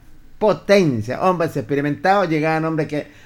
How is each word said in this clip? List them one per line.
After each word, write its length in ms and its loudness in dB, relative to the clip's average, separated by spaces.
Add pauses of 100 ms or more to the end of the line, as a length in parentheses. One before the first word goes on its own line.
(380)
potencia, 840 2
hombres 340 0
experimentados, 720 0
llegaban 360 0
hombres 220 -2
que 220 -6 (180)